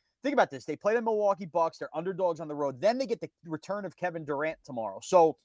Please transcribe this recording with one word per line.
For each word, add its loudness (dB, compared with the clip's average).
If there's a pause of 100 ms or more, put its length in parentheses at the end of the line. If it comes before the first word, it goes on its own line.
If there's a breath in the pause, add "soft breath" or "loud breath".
(220)
think 0
about 4
this. -10
They -4
play 2
the 2
Milwaukee 0
Bucks. 0
They're -10
underdogs -2
on -8
the -8
road. -4
Then 2
they -4
get -4
the -8 (160)
return -6
of -10
Kevin -4
Durant -2
tomorrow. -8
So 6